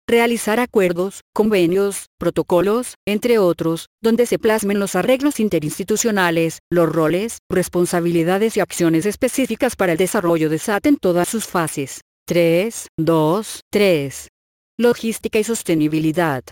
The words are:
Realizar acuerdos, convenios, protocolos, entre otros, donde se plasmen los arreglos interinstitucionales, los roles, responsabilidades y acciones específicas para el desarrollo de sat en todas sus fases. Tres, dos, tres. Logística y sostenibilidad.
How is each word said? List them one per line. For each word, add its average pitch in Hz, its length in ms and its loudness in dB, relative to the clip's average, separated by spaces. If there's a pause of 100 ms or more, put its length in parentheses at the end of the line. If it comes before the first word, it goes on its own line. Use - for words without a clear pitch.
Realizar 233 520 2
acuerdos, 185 640 0 (120)
convenios, 196 720 0 (140)
protocolos, 180 760 0 (140)
entre 214 320 0
otros, 165 480 0 (160)
donde 233 240 2
se - 100 0
plasmen 202 420 0
los 196 160 -2
arreglos 247 440 0
interinstitucionales, 180 1200 0 (120)
los 170 180 4
roles, 165 500 0 (100)
responsabilidades 175 1080 0
y 220 40 0
acciones 165 480 0
específicas 233 680 -2
para 180 180 0
el 156 40 -2
desarrollo 170 500 0
de 156 120 -2
sat 202 260 -2
en 294 120 4
todas 175 300 0
sus 226 200 -6
fases. 151 540 -6 (260)
Tres, 170 580 0 (140)
dos, 160 640 0 (100)
tres. 170 560 0 (520)
Logística 226 600 0
y 214 40 2
sostenibilidad. 156 1080 0